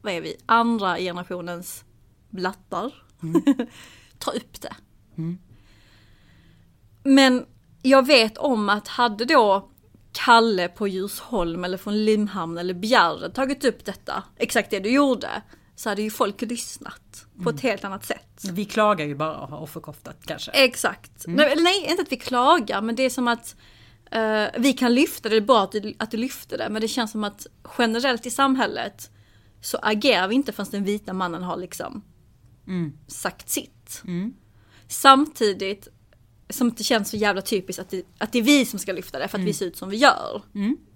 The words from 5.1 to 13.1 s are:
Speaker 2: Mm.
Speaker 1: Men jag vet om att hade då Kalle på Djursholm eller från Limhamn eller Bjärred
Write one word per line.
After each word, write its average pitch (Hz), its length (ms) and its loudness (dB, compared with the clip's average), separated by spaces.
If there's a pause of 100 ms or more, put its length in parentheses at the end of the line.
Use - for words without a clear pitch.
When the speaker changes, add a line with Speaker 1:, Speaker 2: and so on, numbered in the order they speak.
Speaker 2:
Mm. 165 220 -8 (1600)
Speaker 1:
Men 269 420 6 (380)
jag 262 240 6
vet 233 320 4
om 220 300 0
att 208 200 0
hade 233 360 0
då 214 460 4 (420)
Kalle 226 560 4
på 202 200 -4
Djursholm 185 760 -4
eller 185 140 -4
från 208 260 -2
Limhamn 196 540 0
eller 180 160 -6
Bjärred 180 600 2